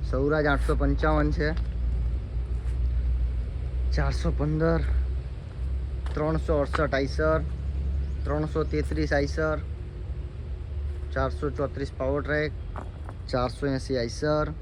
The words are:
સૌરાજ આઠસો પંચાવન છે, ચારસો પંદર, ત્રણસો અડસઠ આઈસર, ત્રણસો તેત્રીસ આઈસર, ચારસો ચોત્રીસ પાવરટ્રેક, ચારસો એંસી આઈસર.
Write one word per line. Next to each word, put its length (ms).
સૌરાજ 380
આઠસો 280
પંચાવન 560
છે, 180
ચારસો 360
પંદર, 500
ત્રણસો 480
અડસઠ 340
આઈસર, 440
ત્રણસો 380
તેત્રીસ 420
આઈસર, 440
ચારસો 380
ચોત્રીસ 480
પાવરટ્રેક, 520
ચારસો 360
એંસી 300
આઈસર. 640